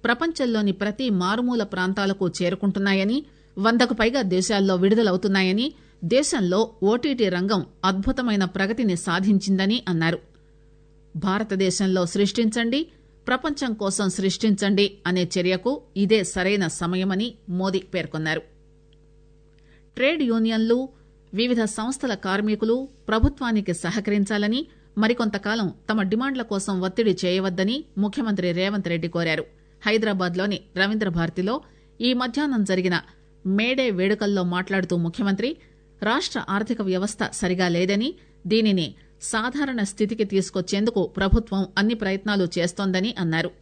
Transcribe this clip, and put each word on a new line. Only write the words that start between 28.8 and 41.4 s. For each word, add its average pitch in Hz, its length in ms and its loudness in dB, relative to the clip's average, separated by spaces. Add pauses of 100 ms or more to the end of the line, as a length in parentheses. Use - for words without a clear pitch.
రెడ్డి 170 200 -2
కోరారు. 165 380 -2 (360)
హైదరాబాద్లోని 196 800 0 (180)
రవీంద్ర 202 320 0
భారతిలో 170 460 -2 (440)
ఈ 247 140 2
మధ్యాహ్నం 247 500 0
జరిగిన 185 320 0 (500)
మేడే 240 440 0
వేడుకల్లో 202 540 0
మాట్లాడుతూ 180 540 0
ముఖ్యమంత్రి, 196 520 0 (520)
రాష్ట్ర 233 380 -2 (100)
ఆర్థిక 214 320 -2
వ్యవస్థ 190 520 -2
సరిగా 185 340 0
లేదని, 190 420 0 (380)
దీనిని 202 400 2 (340)
సాధారణ 254 600 -4
స్థితికి 214 420 -2
తీసుకొచ్చేందుకు 196 760 0 (160)
ప్రభుత్వం 196 500 2 (100)